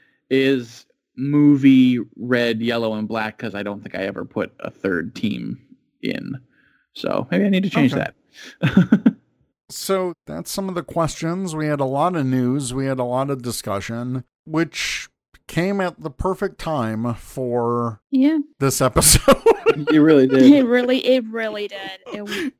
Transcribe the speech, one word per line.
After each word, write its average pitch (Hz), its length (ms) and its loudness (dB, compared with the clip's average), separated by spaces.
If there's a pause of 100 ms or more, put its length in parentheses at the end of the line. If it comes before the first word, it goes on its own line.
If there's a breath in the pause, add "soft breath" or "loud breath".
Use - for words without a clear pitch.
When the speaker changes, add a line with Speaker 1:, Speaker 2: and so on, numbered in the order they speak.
(300)
Speaker 1:
is 131 560 0 (300)
movie 135 840 6 (180)
Red, 117 460 0
Yellow, 117 320 -2
and 107 120 -6
Black, 110 300 -6
'cause 104 180 -10
I 101 80 -6
don't 101 200 -8
think - 120 -16
I 95 100 -6
ever 95 200 -6
put - 360 -8
a - 100 -10
third 87 440 -4
team 60 460 -6 (400)
in. - 380 -8 (560)
So - 360 -6
maybe 190 140 0
I 202 60 0
need 185 140 0
to 190 60 -4
change 143 220 2
Speaker 2:
Okay. - 140 -4 (560 loud breath)
Speaker 1:
that. - 580 2
<laughs> - 480 -20
Speaker 2:
So 185 460 -4 (120)
that's 165 240 -12
some 196 180 -6
of 180 80 -8
the 170 60 -6
questions. 165 720 -4
We 156 120 -4
had 147 140 -2
a 139 40 0
lot 143 320 -2
of 143 80 -2
news. 127 480 0
We 135 140 -4
had 135 140 -4
a 123 40 -2
lot 131 260 -2
of 135 120 -6
discussion, 120 840 -8 (200)
which - 640 -6 (400)
came 196 320 -2
at 180 200 -4
the 156 100 -10
perfect 190 480 -6
time 117 560 -4
for 120 840 -4 (100)
Speaker 3:
Yeah. 285 280 2 (220)
Speaker 2:
this - 200 0
episode. - 680 4
<laughs> 453 40 6 (400)
Speaker 1:
It 156 60 6
really 262 280 6
did. 269 160 4
Speaker 3:
It 269 220 10
really, 247 420 0
it 254 200 4
really 220 420 -8
did. 196 320 -14 (100)
It - 80 -12
w-, 208 420 -8